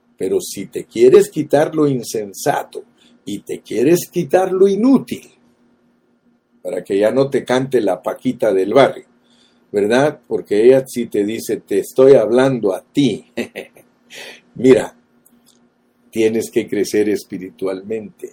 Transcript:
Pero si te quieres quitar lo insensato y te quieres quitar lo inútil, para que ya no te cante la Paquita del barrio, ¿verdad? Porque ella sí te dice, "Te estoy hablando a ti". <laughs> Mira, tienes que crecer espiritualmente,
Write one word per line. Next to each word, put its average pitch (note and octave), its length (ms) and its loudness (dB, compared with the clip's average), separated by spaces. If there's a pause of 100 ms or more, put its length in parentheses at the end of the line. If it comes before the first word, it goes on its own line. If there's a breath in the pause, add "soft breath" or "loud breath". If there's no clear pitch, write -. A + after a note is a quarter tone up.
(160)
Pero F#2+ 240 -2
si F#2+ 260 -12
te - 180 -10
quieres C3 460 4
quitar D#3 440 0
lo D3+ 140 2
insensato A2+ 960 -6 (400 soft breath)
y G2+ 160 -10
te - 180 -12
quieres C3+ 500 0
quitar F3+ 440 -4
lo F#3+ 160 4
inútil, G#3+ 640 -2 (1300)
para F2+ 240 -8
que G2 140 -2
ya G#2 140 4
no C3+ 180 0
te A#2 140 -2
cante B2+ 360 0
la F#2+ 220 -2
Paquita A2+ 500 -2
del F#2+ 220 0
barrio, B2+ 320 2 (640 soft breath)
¿verdad? A#2 540 0
Porque G2+ 400 0
ella C3+ 200 6
sí A#2+ 200 -8
te G2+ 180 -2
dice, A2 340 -6
"Te - 200 -4
estoy C3+ 360 6
hablando A#2 600 2
a F2+ 80 -10
ti". A#2 420 -2 (120)
<laughs> - 1160 -14
Mira, A2 400 2 (1160)
tienes A2 400 0
que G#2+ 160 -2
crecer G#2 420 0
espiritualmente, F#2+ 1200 -8